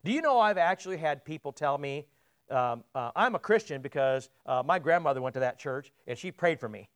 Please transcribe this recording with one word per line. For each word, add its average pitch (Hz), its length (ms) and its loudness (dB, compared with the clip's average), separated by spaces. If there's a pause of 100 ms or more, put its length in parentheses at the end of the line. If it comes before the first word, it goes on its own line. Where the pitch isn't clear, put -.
Do 175 80 -2
you 302 100 0
know 277 180 4
I've 208 180 4
actually 180 400 0
had 151 260 -2
people 151 280 -10
tell 143 260 0
me, 143 280 -6 (440)
um, 123 340 0 (100)
uh, 120 220 -4
"I'm 220 200 2
a - 40 -2
Christian 202 420 0
because, 135 480 0 (160)
uh, 127 180 0
my 170 140 2
grandmother 156 440 2
went 131 140 -4
to 131 40 -4
that 123 180 0
church 143 340 -8 (160)
and 123 100 -8
she 185 140 -10
prayed 170 280 0
for 123 80 -8
me"? 104 280 -12